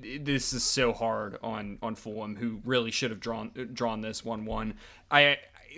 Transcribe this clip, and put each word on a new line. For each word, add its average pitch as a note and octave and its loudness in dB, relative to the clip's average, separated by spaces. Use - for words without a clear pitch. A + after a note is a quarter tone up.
this C#3 0
is A#2+ -2
so B2 4
hard A2 -2
on, G#2 -6
on A2+ -4
Fulham, G#2+ -8
who A2+ -4
really A#2+ 2
should B2 0
have G#2 -8
drawn, A2 -6
drawn A2+ 0
this A2 -6
one A2 -4
one. A2 -2
I, C#3+ 8